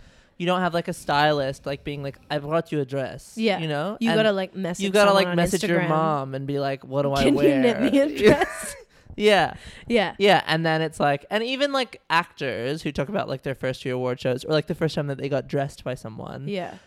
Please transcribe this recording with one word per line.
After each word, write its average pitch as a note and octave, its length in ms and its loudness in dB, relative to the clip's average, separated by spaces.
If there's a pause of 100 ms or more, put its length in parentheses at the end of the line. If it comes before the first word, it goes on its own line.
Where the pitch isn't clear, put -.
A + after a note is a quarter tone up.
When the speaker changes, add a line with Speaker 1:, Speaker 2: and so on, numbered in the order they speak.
(380)
Speaker 1:
you F3 80 -4
don't F3+ 140 2
have, E3+ 140 0
like, E3+ 140 -2
a F3 40 -4
stylist, D3 720 0
like, C#3+ 180 -8
being C#3+ 180 -8
like, C#3 160 -8 (140)
"I D3+ 60 0
brought D#3 340 -2
you D3+ 80 0
a C#3 40 0
dress," C3 520 -8
Speaker 2:
Yeah. A3 240 2
Speaker 1:
you D#3+ 80 -4
know? D3+ 320 -4
Speaker 2:
You A3+ 100 2
Speaker 1:
And - 80 2
Speaker 2:
gotta, A3 140 2
like, F#3+ 240 -4
message F#3 280 -6
Speaker 1:
you G3 60 -2
gotta, G3+ 200 6
Speaker 2:
someone G3 140 6
Speaker 1:
like, F3+ 60 -2
Speaker 2:
on F3 60 0
Speaker 1:
message F3 260 2
your F3 200 2
Speaker 2:
Instagram. E3+ 60 -2
Speaker 1:
mom D3+ 460 0
and C3+ 140 -6
be C#3 100 -2
like, C#3 260 -4
"What C3+ 180 -2
do C#3 100 0
I C#3 100 2
Speaker 2:
"Can C#4+ 120 6
you - 40 2
Speaker 1:
wear?" C#4 220 4
Speaker 2:
knit A#3+ 200 2 (120)
me C#4 80 4
a D4 80 2
Speaker 1:
<laughs> D4+ 100 -8
Speaker 2:
dress?" D4 560 2 (400)
Speaker 1:
Yeah. G3 400 4 (320)
Speaker 2:
Yeah. G#3 320 0
Speaker 1:
Yeah, G3 280 6
and D#3+ 180 0
then D#3+ 160 2
it's D#3+ 180 -4
like, C#3+ 300 0
and A3 160 -2
even, C4+ 260 -2
like, C4 380 -4
actors C#3+ 720 -2
who D3+ 120 -6
talk C#3+ 180 -4
about, G3+ 180 -4
like, C3 140 -6
their C3+ 120 -6
first C3 280 -6
few B2+ 120 -4
award B2+ 240 -4
shows B2+ 240 -2
or, - 100 -4
like, D3+ 160 0
the E3+ 60 -2
first D#3 200 -2
time D3 140 -4
that C3+ 100 -6
they C3+ 100 -6
got C3 200 -2
dressed C#3 360 -6
by C3 100 -6
someone. B2+ 540 -12
Speaker 2:
Yeah. F#3 280 -8 (100)